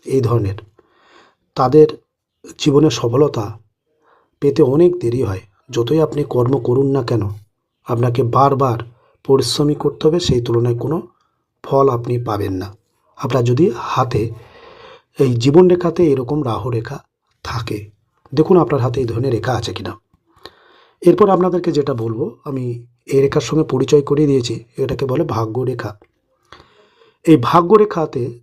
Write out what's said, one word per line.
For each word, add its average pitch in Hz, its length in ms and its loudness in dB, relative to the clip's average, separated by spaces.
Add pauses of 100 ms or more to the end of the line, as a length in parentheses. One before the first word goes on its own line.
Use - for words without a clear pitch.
এই 135 140 0
ধরনের, 107 380 0 (1000)
তাদের 143 320 6 (680)
জীবনে 147 320 2
সফলতা 123 540 0 (1000)
পেতে 143 200 2 (120)
অনেক 175 240 4
দেরি 120 300 -2
হয়। 98 140 -6 (280)
যতই 120 360 0
আপনি 147 160 -6 (120)
কর্ম 123 200 2 (120)
করুন 135 300 0
না 131 60 -2
কেন, 113 200 -2 (640)
আপনাকে 120 360 -2 (140)
বারবার 131 420 2 (460)
পরিশ্রমই 139 580 0
করতে - 220 -4
হবে, 160 160 2
সেই 127 260 -2
তুলনায় 120 360 -2
কোনো 147 140 -4 (680)
ফল 139 220 2 (100)
আপনি 120 180 -4 (140)
পাবেন 101 320 -4
না। 95 80 -10 (500)
আপনার 123 260 -2
যদি 123 220 2 (260)
হাতে 127 300 -2 (960)
এই 127 160 2
জীবন 139 340 6
রেখাতে 175 340 2 (100)
এরকম 131 300 -2
রাহু 113 280 -6
রেখা 120 280 -6 (460)
থাকে। 110 460 -8 (440)
দেখুন 160 240 4
আপনার 147 220 2
হাতে 123 200 -2
এই 123 60 -2
ধরনের 120 260 -4
রেখা 117 200 -4
আছে 104 200 -6
কিনা। 92 200 -10 (1080)
এরপর 175 300 4
আপনাদেরকে 175 420 0
যেটা 143 220 -2
বলবো, 113 500 -6
আমি 135 200 -8 (420)
এই 135 140 2
রেখার 139 200 2
সঙ্গে 151 240 -2
পরিচয় 139 380 2
করিয়ে 147 260 0
দিয়েছি, 117 360 -2 (120)
এটাকে 135 300 -4
বলে 131 180 -2
ভাগ্য 110 360 -4
রেখা। 123 300 -6 (1300)
এই 160 120 8
ভাগ্য 170 380 2
রেখাতে 156 680 0